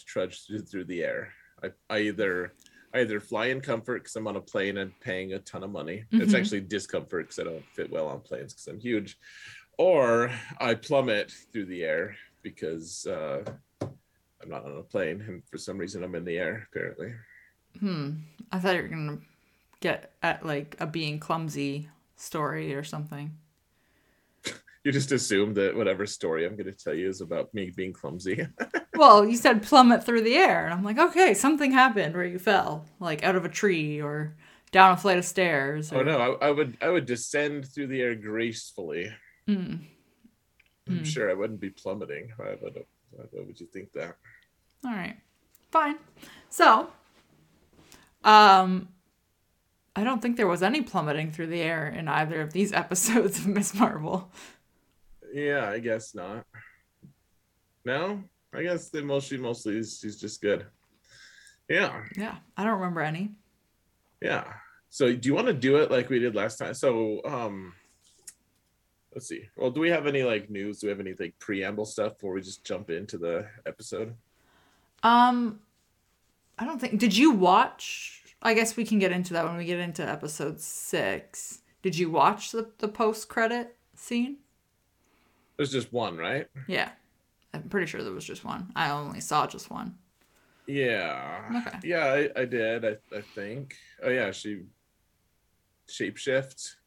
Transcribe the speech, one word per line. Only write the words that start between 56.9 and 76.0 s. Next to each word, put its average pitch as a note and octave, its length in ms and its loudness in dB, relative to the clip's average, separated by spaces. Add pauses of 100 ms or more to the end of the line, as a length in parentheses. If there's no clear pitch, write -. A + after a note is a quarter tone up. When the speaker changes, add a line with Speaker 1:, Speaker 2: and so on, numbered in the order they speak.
Speaker 1:
No? F3+ 380 -2 (300)
I D3+ 100 -8
guess E3+ 260 -4
they D#3 120 -8
mostly, C#3 380 -2
mostly, A#2 380 -4
she's G#2+ 440 -8
just - 200 -10
good. G2+ 260 0 (1000)
Yeah. E3+ 340 0 (140)
Speaker 2:
Yeah, G#3 200 -8 (200)
I G3 80 -2
don't A3 100 0
remember F3+ 260 -2
any. D#3+ 300 -4 (920)
Speaker 1:
Yeah. - 320 -4 (380)
So B2 240 4
do A#2+ 140 -4
you C#3 60 4
wanna G#3+ 180 2
do C3+ 240 4
it D3+ 140 4
like B2 200 2
we B2+ 80 2
did A#2 160 0
last G#2+ 220 -2
time? F#2+ 180 -6
So, A2+ 500 0
um, G2+ 480 -8 (1400)
let's - 140 -14
see. - 160 -10 (120)
Well, B2+ 140 -2
do C3+ 100 -2
we E3 100 2
have D3+ 180 0
any, C#3 160 2
like, G#2+ 260 -2
news? G2+ 300 -6
Do G#2 80 -4
we - 20 0
have G2 80 -4
any, F#2+ 200 -8
like, F2 200 -8
preamble G2+ 460 -4
stuff G#2+ 300 -4
before F#2+ 180 -8
we F#2+ 100 -4
just F#2+ 220 -16
jump F#2+ 260 -8
into F2 280 -8
the E2+ 280 -4 (200)
episode? G#2+ 480 -10 (880)
Speaker 2:
Um, A#3+ 560 6 (1000)